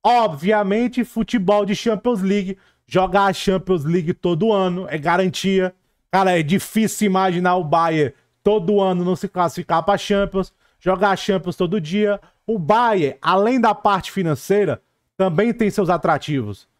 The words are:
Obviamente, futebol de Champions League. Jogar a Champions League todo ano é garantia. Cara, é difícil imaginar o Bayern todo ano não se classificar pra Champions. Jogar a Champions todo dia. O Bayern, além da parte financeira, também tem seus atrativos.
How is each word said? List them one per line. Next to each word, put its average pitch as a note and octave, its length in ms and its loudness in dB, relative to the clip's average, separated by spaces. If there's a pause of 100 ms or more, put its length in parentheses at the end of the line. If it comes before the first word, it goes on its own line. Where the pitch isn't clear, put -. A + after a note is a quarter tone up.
Obviamente, G#3+ 1000 2
futebol G#3 640 0
de G3 100 -2
Champions A3 460 -2
League. F#3+ 360 -2 (300)
Jogar F#3 380 2
a F#3+ 80 2
Champions F#3 500 -2
League E3+ 300 -2
todo F3 400 0
ano F#3 340 -2
é D#3 100 -8
garantia. F#3 800 0 (360)
Cara, F#3 280 2
é - 20 0
difícil G3+ 680 -2
imaginar F3+ 500 0
o F3+ 60 -2
Bayern D#3+ 520 0 (260)
todo G#3 380 2
ano F3+ 240 0
não F3+ 140 0
se G3+ 100 -8
classificar E3+ 560 -2
pra G3+ 140 0
Champions. G3 560 -2 (260)
Jogar F#3 300 0
a F#3+ 80 2
Champions F3+ 400 -4
todo F#3 240 -2
dia. G3+ 400 -2 (260)
O A3 100 -2
Bayern, G3+ 640 2
além G3+ 380 2
da A3 160 4
parte G3+ 380 0
financeira, F3+ 680 -2 (360)
também F#3+ 360 2
tem A3+ 160 0
seus F3+ 200 0
atrativos. D3 800 -2 (100)